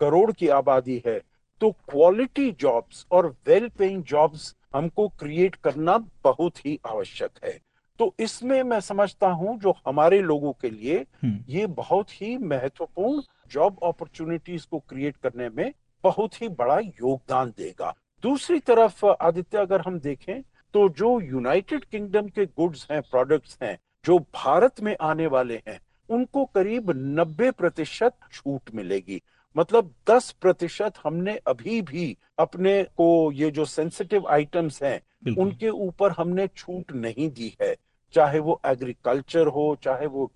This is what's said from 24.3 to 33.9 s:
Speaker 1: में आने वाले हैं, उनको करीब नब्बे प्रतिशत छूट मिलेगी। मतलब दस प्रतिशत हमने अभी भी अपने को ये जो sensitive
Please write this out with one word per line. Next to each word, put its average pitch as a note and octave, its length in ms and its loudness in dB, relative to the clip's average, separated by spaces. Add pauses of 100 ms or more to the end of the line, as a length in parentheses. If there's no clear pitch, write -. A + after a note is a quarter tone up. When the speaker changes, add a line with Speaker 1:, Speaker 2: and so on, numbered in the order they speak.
Speaker 1:
में G#3+ 180 -4
आने D#3 260 -2
वाले B2+ 280 0
हैं, G#2+ 260 -14 (280)
उनको B3+ 360 -2
करीब G#3 460 -2
नब्बे D#3 600 -2
प्रतिशत F3 600 -2 (200)
छूट C#3 280 -8 (140)
मिलेगी। F#2+ 480 -6 (340)
मतलब F3 380 0 (160)
दस A#3+ 200 4
प्रतिशत F#3 640 -2 (120)
हमने F3 420 -4
अभी D3+ 360 -2
भी D3+ 340 -6 (220)
अपने F#3 440 0
को E3 500 4
ये D3+ 180 -2
जो D3 140 -2
sensitive E3+ 640 -4